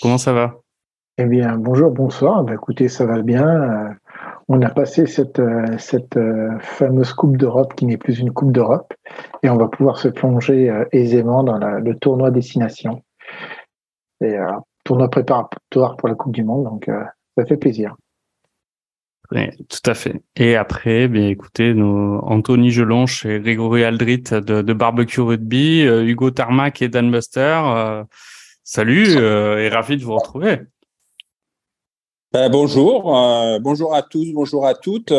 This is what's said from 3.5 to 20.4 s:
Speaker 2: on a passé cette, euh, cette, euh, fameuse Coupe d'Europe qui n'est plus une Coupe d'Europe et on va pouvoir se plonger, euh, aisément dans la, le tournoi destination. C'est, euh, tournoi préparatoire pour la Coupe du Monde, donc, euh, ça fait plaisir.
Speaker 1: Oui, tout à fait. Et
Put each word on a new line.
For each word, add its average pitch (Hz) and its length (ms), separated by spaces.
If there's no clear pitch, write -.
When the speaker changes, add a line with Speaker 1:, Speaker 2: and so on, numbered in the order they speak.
Speaker 2:
on 131 140
a 117 80
passé 147 360
cette, - 340
euh, 113 360
cette, - 400
euh, 113 440
fameuse 131 520
Coupe 139 240
d'Europe 127 380
qui - 100
n'est 117 140
plus 120 200
une 123 140
Coupe 135 200
d'Europe 123 420
et 123 80
on 120 80
va 113 100
pouvoir 135 300
se - 100
plonger, 127 640
euh, 110 200
aisément 120 540
dans 113 140
la, 101 220
le 113 180
tournoi 131 320
destination. 120 720
C'est, 104 200
euh, 92 140
tournoi 127 240
préparatoire 123 880
pour - 120
la 113 80
Coupe 117 180
du 117 80
Monde, 120 220
donc, 110 240
euh, 107 160
ça 120 80
fait 151 100
plaisir. 110 380
Speaker 1:
Oui, 117 180
tout - 200
à 117 60
fait. - 260
Et 117 220